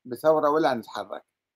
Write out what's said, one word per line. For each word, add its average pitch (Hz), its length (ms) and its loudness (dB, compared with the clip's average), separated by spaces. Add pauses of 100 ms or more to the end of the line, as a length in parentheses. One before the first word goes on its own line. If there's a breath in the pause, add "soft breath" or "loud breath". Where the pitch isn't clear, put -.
بثورة 151 440 2
ولا 151 240 2
نتحرك. - 500 -10 (320)